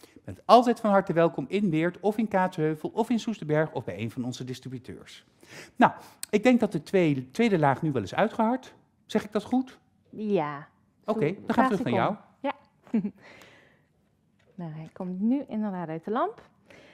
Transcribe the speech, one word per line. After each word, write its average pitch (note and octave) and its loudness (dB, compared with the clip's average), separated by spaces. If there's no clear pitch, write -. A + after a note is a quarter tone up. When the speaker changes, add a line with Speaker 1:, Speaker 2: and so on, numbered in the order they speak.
Speaker 1:
Je - -20
bent - -14
altijd A#3+ 6
van G#3+ 0
harte G3 4
welkom E3 2
in G3+ 0
Weert D#3+ 0
of G#3 0
in G#3+ 0
Kaatsheuvel E3+ 0
of A3 0
in A#3 2
Soesterberg D#3 -2
of C3 -6
bij F#2 -10
een A2 -4
van A#2+ -6
onze B2+ -8
distributeurs. - -14
Nou, - 6
ik G#3+ 2
denk B3 6
dat G3+ 0
de D3+ -4
tweede, D3 0
tweede G#3+ 2
laag C#3 2
nu D#3 0
wel A#2+ -2
is F#2+ -8
uitgehard. A3 -2
Zeg - -4
ik - -16
dat G#3 -4
goed? B3+ -2
Speaker 2:
Ja. D#3 -4
Speaker 1:
Oké, G#3+ 0
Speaker 2:
Zo, F#3+ -4
Speaker 1:
dan A3+ -2
gaan C4 4
we G#3 -2
terug C3 -2
naar A#2 2
jou. E3 0
Speaker 2:
plaats - -18
ik - -6
om. - -
Ja. G3+ -6
<laughs> - -20
Nou, E3+ -10
hij D#3 -14
komt F#3 -8
nu B3+ 2
inderdaad F#3+ -4
uit D#3+ -8
de G3+ -6
lamp. E4 -4